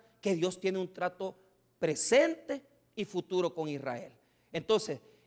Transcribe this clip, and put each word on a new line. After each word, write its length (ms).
que 160
Dios 240
tiene 200
un 120
trato 460
presente 840
y 100
futuro 480
con 160
Israel. 420
Entonces, 480